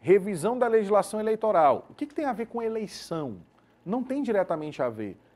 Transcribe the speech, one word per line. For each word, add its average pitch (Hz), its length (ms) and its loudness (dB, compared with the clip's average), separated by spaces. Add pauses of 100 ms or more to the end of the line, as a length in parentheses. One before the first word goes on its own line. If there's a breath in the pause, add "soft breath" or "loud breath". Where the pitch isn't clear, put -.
Revisão 190 560 2
da 247 120 2
legislação 208 500 2
eleitoral. 208 720 2
O - 40 -20
que 294 120 -8
que - 80 -20
tem 320 120 -4
a 190 60 -2
ver 220 140 -6
com 233 160 -8
eleição? 170 760 -6 (460 soft breath)
Não 233 200 -2
tem 269 180 -4
diretamente 175 600 0
a 127 60 2
ver. 107 300 -8 (180 soft breath)